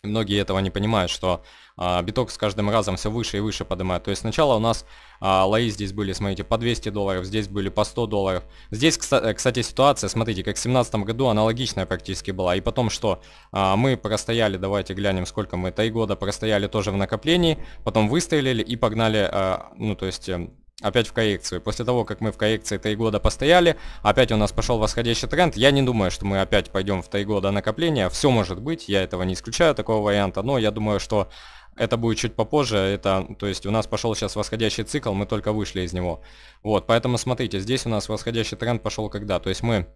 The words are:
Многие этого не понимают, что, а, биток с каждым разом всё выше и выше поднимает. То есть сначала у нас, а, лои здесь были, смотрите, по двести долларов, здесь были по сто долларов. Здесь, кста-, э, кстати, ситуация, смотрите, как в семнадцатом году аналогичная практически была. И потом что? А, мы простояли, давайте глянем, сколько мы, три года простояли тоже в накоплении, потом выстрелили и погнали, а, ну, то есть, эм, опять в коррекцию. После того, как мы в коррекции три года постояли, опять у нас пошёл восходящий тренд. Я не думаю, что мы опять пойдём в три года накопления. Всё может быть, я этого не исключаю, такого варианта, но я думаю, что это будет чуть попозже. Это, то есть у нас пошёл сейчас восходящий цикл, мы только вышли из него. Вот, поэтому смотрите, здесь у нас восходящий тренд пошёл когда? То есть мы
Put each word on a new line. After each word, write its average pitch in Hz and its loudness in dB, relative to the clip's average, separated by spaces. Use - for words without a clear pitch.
Многие 104 0
этого 95 0
не 95 0
понимают, 101 0
что, 90 -2
а, 90 0
биток 104 -2
с - -12
каждым 104 0
разом 98 2
всё - -2
выше 110 -4
и - 0
выше 104 -4
поднимает. 92 -2
То 101 -4
есть 98 -2
сначала 131 2
у 107 2
нас, 113 0
а, 95 4
лои 110 2
здесь 101 -6
были, 101 -4
смотрите, 98 -4
по 113 -2
двести 117 -2
долларов, 98 -2
здесь 101 -4
были 98 -4
по 104 0
сто 117 -2
долларов. 95 0
Здесь, 135 2
кста-, - 2
э, 107 0
кстати, 123 0
ситуация, 135 2
смотрите, 110 -2
как 104 -4
в - -6
семнадцатом 120 0
году 113 0
аналогичная 110 2
практически 95 -6
была. 92 0
И 95 0
потом 117 0
что? 98 -2
А, 98 2
мы 123 4
простояли, 107 0
давайте 98 -2
глянем, 95 0
сколько 98 -6
мы, 90 -2
три 113 0
года 110 -2
простояли 101 -2
тоже 101 -2
в 98 -2
накоплении, 156 2
потом 107 2
выстрелили 131 0
и 110 -4
погнали, 107 2
а, 95 -2
ну, 107 -4
то 95 -6
есть, - -6
эм, 87 -6
опять 110 0
в - -14
коррекцию. 101 -2
После 110 -6
того, 120 0
как 104 -8
мы 110 -2
в - -12
коррекции 107 0
три 107 -2
года 110 0
постояли, 160 6
опять 113 4
у 110 2
нас 104 2
пошёл 117 0
восходящий 113 0
тренд. 156 2
Я 127 6
не 139 4
думаю, 113 2
что - -6
мы 98 0
опять 95 2
пойдём 95 -2
в - -12
три 101 -2
года 98 0
накопления. 107 0
Всё - 2
может 95 0
быть, 160 -8
я 98 2
этого 90 -4
не 92 0
исключаю, 147 2
такого 107 0
варианта, 101 2
но 131 0
я 107 2
думаю, 107 -2
что 101 0
это 117 0
будет 113 0
чуть 117 -4
попозже. 113 0
Это, 95 2
то 101 -6
есть 95 -4
у 101 -2
нас 110 2
пошёл 110 -2
сейчас 101 -4
восходящий 110 -2
цикл, 120 -4
мы 98 0
только 107 -2
вышли 104 -2
из 87 -4
него. 87 -4
Вот, 104 0
поэтому 120 2
смотрите, 117 -2
здесь 120 -2
у - -2
нас 107 -2
восходящий 113 -4
тренд 117 -2
пошёл 107 -4
когда? 101 -2
То - -4
есть 95 -2
мы 110 0